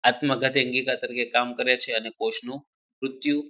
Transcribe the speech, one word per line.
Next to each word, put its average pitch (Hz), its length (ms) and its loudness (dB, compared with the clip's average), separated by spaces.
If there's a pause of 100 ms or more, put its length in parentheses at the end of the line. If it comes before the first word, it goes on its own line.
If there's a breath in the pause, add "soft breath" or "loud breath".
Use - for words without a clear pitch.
આત્મઘાતી 135 600 2
અંગિકા 127 300 0
તરીકે 123 360 -4
કામ 123 240 2
કરે 127 220 2
છે 123 160 -6
અને 113 180 -2
કોષનું 120 480 -4 (440)
મૃત્યુ 143 480 0